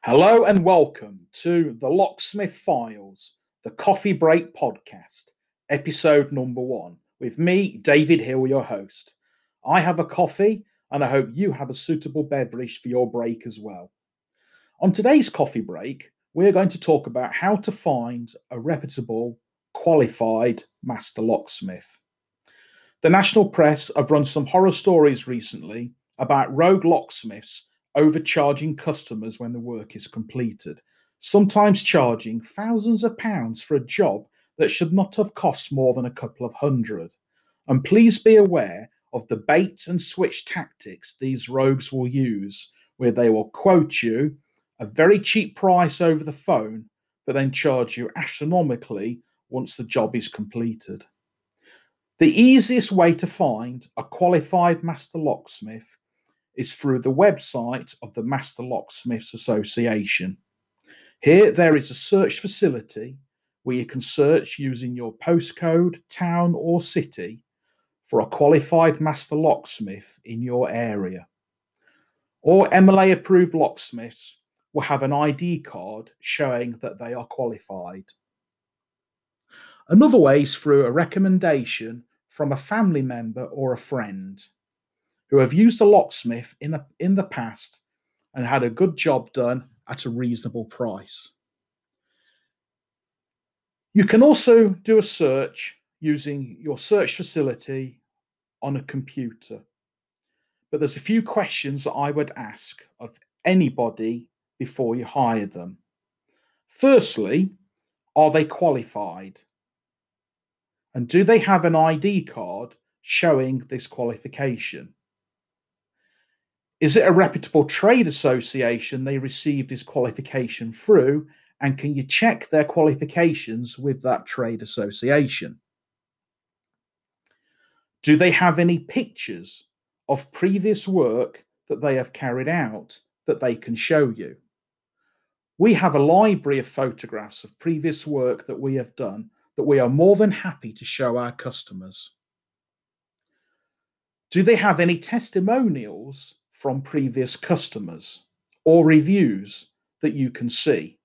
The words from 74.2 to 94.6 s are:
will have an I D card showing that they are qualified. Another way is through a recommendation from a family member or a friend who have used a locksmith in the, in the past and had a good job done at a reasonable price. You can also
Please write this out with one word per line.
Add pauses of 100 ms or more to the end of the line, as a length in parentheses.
will
have
an
I
D
card
showing
that
they
are
qualified. (1800)
Another
way
is
through
a
recommendation (260)
from
a
family
member
or
a
friend (840)
who
have
used
a
locksmith
in
the, (180)
in
the
past (520)
and
had
a
good
job
done (240)
at
a
reasonable
price. (2500)
You
can
also